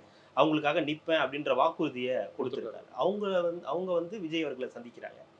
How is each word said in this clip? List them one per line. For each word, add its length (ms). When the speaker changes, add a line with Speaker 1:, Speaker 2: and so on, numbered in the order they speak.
Speaker 1:
அவங்களுக்காக 440
நிப்பேன் 400
அப்படின்ற 340
வாக்குறுதியை 600
கொடுத்திருக்காரு. 180
Speaker 2:
கொடுத்திருக்காரு. 600
Speaker 1:
அவங்க 480
வந்து, 260
அவங்க 260
வந்து 260
விஜய் 240
அவர்களை 260
சந்திக்கிறாங்க. 520